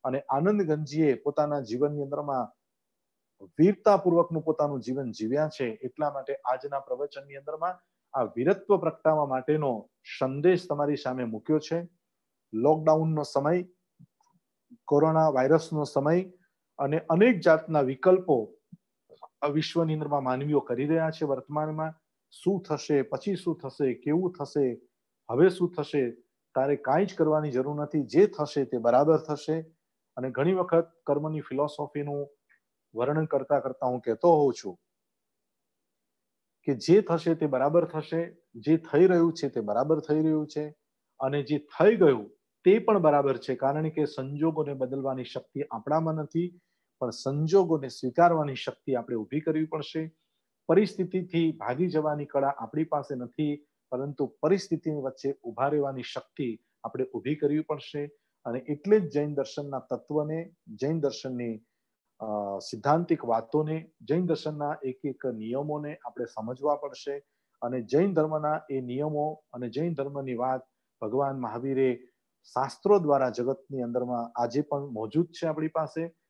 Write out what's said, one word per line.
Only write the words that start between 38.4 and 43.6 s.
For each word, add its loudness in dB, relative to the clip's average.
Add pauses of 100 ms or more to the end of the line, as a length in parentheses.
જે 2
થઈ 6
રહ્યું 6
છે -4
તે -4
બરાબર 0
થઈ 0
રહ્યું 0
છે, -8 (440)
અને -2
જે -2
થઈ 4
ગયું 4 (360)
તે 8
પણ 4
બરાબર 4
છે, -4
કારણ 0